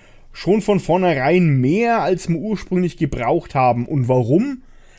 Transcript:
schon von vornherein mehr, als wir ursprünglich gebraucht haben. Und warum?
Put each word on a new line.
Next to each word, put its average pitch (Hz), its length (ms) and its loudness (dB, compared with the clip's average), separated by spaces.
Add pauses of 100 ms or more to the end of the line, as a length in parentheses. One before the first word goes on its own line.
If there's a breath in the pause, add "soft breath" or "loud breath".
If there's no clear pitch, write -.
(320 soft breath)
schon 202 280 0
von 202 200 0
vornherein 160 800 2
mehr, 208 420 0
als 180 260 -2
wir 165 80 -2
ursprünglich 180 600 -4
gebraucht 135 580 -4
haben. 123 320 2
Und 127 220 -2
warum? 147 540 0 (360 soft breath)